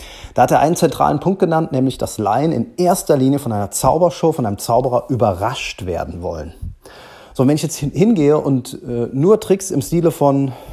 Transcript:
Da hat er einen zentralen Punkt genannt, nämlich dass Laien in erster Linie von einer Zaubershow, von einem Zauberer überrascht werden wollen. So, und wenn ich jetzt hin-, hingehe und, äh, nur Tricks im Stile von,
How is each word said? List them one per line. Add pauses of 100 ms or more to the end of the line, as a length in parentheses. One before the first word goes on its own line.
(340)
Da
hat
er
einen
zentralen
Punkt
genannt,
nämlich
dass
Laien
in
erster
Linie
von
einer
Zaubershow,
von
einem
Zauberer
überrascht
werden
wollen. (800)
So,
und
wenn
ich
jetzt
hin-,
hingehe
und,
äh,
nur
Tricks
im
Stile
von, (200)